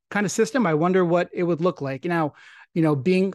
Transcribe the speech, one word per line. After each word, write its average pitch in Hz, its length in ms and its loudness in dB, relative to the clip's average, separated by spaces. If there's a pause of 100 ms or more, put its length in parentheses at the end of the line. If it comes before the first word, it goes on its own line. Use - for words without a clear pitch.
kind 202 160 -2
of 170 60 -4
system, 226 340 0
I 165 80 2
wonder 180 300 2
what 175 300 0
it 180 100 -2
would 170 160 -2
look 175 220 -2
like. 135 240 -8
Now, 165 280 -2 (400)
you 170 80 0
know, 151 140 2
being 185 400 0